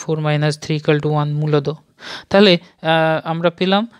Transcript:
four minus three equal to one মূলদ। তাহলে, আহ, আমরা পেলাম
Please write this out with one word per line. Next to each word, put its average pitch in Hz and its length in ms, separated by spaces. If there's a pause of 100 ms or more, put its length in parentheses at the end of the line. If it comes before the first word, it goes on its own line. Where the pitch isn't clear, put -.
four 156 240
minus 151 360
three 160 180
equal 151 240
to 151 40 (140)
one 147 80 (100)
মূলদ। 147 280 (640)
তাহলে, 196 260
আহ, 160 760
আমরা 170 180
পেলাম 185 320 (180)